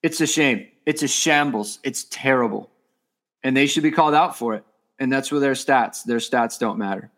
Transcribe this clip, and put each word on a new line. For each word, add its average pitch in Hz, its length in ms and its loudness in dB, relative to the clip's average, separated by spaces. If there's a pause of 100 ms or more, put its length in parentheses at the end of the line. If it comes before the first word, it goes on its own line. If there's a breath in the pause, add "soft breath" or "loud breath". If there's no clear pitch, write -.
It's 160 180 -2
a 151 60 4
shame. 139 400 0 (200)
It's 151 160 -2
a 139 60 -2
shambles. 143 720 0
It's 131 280 -8
terrible. 123 600 -2 (720)
And 131 140 0
they 139 100 4
should 151 160 0
be 156 80 4
called 151 240 2
out 165 220 4
for 117 180 -4
it. 107 100 -8 (340)
And 131 140 0
that's 135 180 -2
where 143 100 0
their 139 120 2
stats, 127 520 0
their 117 140 0
stats 117 400 -2
don't 107 200 -2
matter. 98 400 -6